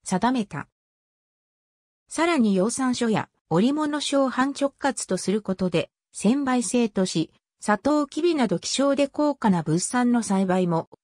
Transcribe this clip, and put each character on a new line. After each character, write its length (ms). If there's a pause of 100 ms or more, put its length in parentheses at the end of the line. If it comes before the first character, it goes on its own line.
定 280
め 140
た。 220 (1400)
さ 180
ら 120
に 180
養 140
蚕 260
所 140
や 200 (200)
織 240
物 280
所 240
を 40
藩 200
直 280
轄 300
と 100
す 140
る 100
こ 140
と 140
で、 220 (200)
専 340
売 180
制 260
と 160
し、 260 (280)
砂 180
糖 300
き 140
び 140
な 120
ど 120
希 100
少 260
で 120
高 280
価 140
な 140
物 220
産 260
の 120
栽 220
培 200
も 240 (140)